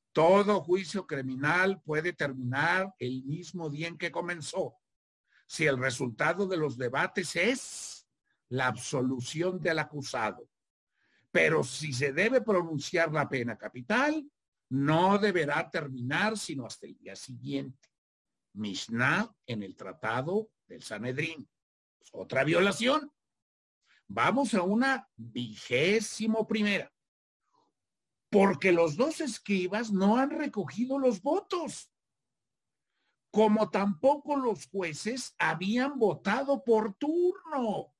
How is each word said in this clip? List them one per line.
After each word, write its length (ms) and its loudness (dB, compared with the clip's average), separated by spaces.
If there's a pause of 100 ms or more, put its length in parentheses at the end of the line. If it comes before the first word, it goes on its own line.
(120)
todo 500 6
juicio 440 -2
criminal 760 0
puede 280 -2
terminar 880 -2
el 260 -6
mismo 460 -8
día 180 -6
en 100 -12
que 140 -6
comenzó, 680 -6 (680)
si 200 -2
el 120 2
resultado 680 -2
de 100 -2
los 200 -2
debates 580 -4
es 720 -2 (420)
la 180 0
absolución 920 -2
del 180 0
acusado. 720 -6 (800)
Pero 320 4
si 300 -8
se 180 0
debe 300 2
pronunciar 680 0
la 180 0
pena 280 -4
capital, 720 0 (420)
no 480 4
deberá 520 0
terminar 680 -2
sino 280 -8
hasta 220 -16
el 100 -20
día 180 -16
siguiente. 720 -10 (640)
Mishnah 800 -2 (120)
en 180 -6
el 120 -14
Tratado 760 -4 (160)
del 180 -18
Sanedrín. 640 -8 (640)
Otra 320 -2
violación. 720 2 (920)
Vamos 480 2
a 80 2
una 520 0
vigésimo 1300 -2
primera. 440 0 (1400)
Porque 440 6
los 240 4
dos 240 0
escribas 720 -2
no 240 6
han 140 2
recogido 680 -4
los 220 2
votos, 720 -4 (1400)
como 380 6
tampoco 680 2
los 320 -2
jueces 720 -6
habían 600 0
votado 680 0
por 300 4
turno. 1040 -2